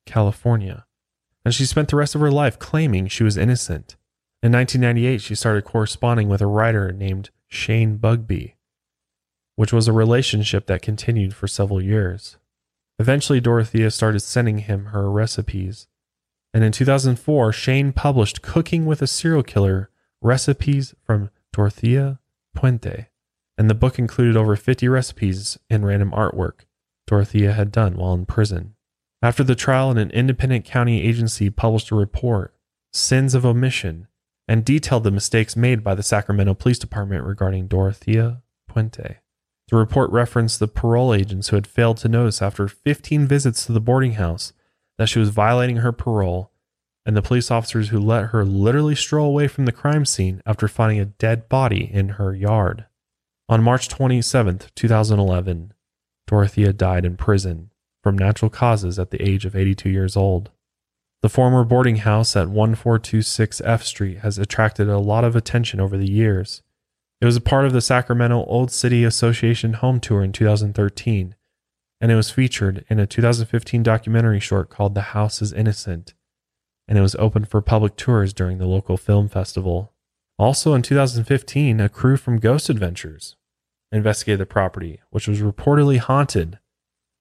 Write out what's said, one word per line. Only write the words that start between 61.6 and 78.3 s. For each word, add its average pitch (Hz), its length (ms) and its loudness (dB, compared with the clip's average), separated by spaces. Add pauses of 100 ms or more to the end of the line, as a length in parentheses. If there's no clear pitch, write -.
boarding 123 320 4
house 107 400 2
at 87 100 2
one 107 280 2
four 113 220 0
two 110 240 -2
six - 440 -2
F 113 180 0
Street 95 360 -6
has 104 180 -4
attracted 104 500 -2
a 101 120 0
lot 107 260 0
of 117 100 0
attention 113 460 -2
over 98 160 -2
the 98 120 -2
years. 101 520 0 (580)
It 117 60 0
was 120 100 4
a 120 60 0
part 139 240 2
of 131 80 2
the 120 80 2
Sacramento 120 640 0
Old 123 260 -2
City 120 320 2
Association 117 720 0
home 127 260 0
tour 101 240 0
in 95 80 -2
two 107 140 0
thousand 104 300 2
thirteen, 101 600 -2 (640)
and 117 100 2
it 113 60 6
was 110 140 2
featured 101 580 -2
in 107 120 0
a 101 60 2
two - 160 -2
thousand 117 260 2
fifteen 117 360 -2
documentary 113 560 2
short 98 300 -2
called 101 260 -2
The 101 60 -2
House 107 400 -4
is 107 100 -4
Innocent, 101 640 -4 (720)
and 104 100 2
it 98 40 6
was 95 140 4
open 107 280 0
for 104 180 0
public 107 360 0
tours 101 340 0